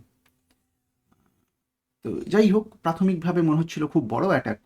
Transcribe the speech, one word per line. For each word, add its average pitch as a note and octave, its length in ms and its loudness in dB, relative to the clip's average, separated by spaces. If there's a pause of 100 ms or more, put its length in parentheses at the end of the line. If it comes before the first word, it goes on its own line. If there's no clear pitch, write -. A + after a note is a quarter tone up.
(2000)
তো - 160 -8
যাই G3+ 300 2
হোক, G#3+ 320 0
প্রাথমিকভাবে F3 600 0
মনে D#3 160 2
হচ্ছিল D#3+ 280 -4
খুব C#3+ 240 -2
বড় B2+ 180 -2
অ্যাটাক C3 380 -2